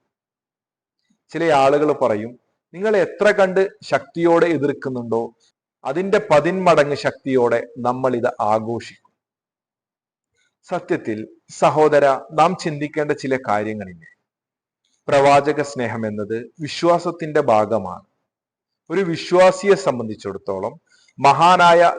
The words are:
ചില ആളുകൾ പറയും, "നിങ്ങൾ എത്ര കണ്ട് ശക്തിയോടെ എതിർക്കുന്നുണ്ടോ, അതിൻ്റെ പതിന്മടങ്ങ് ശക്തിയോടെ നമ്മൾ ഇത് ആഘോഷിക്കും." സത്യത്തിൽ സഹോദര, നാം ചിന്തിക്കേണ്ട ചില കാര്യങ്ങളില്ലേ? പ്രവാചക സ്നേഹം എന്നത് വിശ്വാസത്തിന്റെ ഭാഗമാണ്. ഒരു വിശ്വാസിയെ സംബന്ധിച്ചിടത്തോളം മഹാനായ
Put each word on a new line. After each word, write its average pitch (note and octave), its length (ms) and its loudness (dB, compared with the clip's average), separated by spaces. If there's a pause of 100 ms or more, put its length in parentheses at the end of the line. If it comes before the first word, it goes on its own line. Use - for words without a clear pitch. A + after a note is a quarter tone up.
(1300)
ചില D#3+ 160 -6
ആളുകൾ D3 480 2
പറയും, A#2 480 -4 (340)
"നിങ്ങൾ G#3 220 -2
എത്ര G3 340 0
കണ്ട് F#3+ 380 2 (140)
ശക്തിയോടെ E3+ 640 0
എതിർക്കുന്നുണ്ടോ, C3 880 -4 (500)
അതിൻ്റെ F3 360 -2 (100)
പതിന്മടങ്ങ് D#3 680 2
ശക്തിയോടെ B2 680 0 (120)
നമ്മൾ B2+ 380 -2
ഇത് A#2+ 240 -2
ആഘോഷിക്കും." A2 720 -4 (1500)
സത്യത്തിൽ D3 680 -6 (220)
സഹോദര, D3 680 2 (140)
നാം D#3+ 280 0
ചിന്തിക്കേണ്ട D3+ 520 -6
ചില C3+ 240 -4 (120)
കാര്യങ്ങളില്ലേ? G#2 680 -6 (920)
പ്രവാചക C#3+ 540 2
സ്നേഹം A2+ 440 -6
എന്നത് G#2+ 440 -8 (100)
വിശ്വാസത്തിന്റെ E3+ 800 -2
ഭാഗമാണ്. G#2+ 640 0 (840)
ഒരു E3+ 100 -2
വിശ്വാസിയെ F#3 760 2
സംബന്ധിച്ചിടത്തോളം G#2+ 1040 -6 (380)
മഹാനായ E3+ 800 4